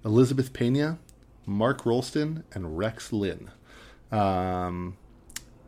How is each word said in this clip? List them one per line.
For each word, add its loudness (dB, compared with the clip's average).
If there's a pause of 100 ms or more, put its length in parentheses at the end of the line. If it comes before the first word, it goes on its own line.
Elizabeth 4
Pena, 0 (480)
Mark 0
Rolston, 0 (100)
and -6
Rex -4
Linn. -2 (600)
Um, 0 (720)